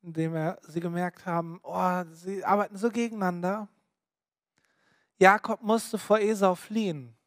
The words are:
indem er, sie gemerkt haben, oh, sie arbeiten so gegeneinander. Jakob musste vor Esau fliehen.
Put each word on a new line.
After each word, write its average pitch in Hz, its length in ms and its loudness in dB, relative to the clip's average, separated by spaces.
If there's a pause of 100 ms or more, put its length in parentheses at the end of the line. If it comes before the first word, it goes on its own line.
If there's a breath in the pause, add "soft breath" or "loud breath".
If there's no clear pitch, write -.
indem 160 320 -4
er, 160 280 -2
sie 160 180 -6
gemerkt 175 460 -4
haben, 170 360 -4
oh, 180 480 -2
sie 185 340 -10
arbeiten 202 320 2
so 220 140 0
gegeneinander. 202 800 -2 (1500)
Jakob 202 440 6
musste 220 340 -2
vor 208 220 2
Esau 202 380 2
fliehen. 160 600 -6 (100)